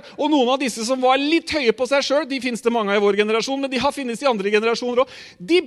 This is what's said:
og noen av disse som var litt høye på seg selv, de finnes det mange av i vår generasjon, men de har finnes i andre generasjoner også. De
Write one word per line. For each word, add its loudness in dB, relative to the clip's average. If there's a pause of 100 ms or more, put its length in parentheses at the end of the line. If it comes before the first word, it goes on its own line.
(160)
og 0
noen 4
av 0
disse -4
som -2
var 4
litt 0
høye 2
på -4
seg 0
selv, 0
de -4
finnes -6
det 0
mange 0
av 2
i 2
vår 2
generasjon, -2
men -4
de -2
har 0
finnes -8
i 2
andre 0
generasjoner 0
også. -12 (240)
De 4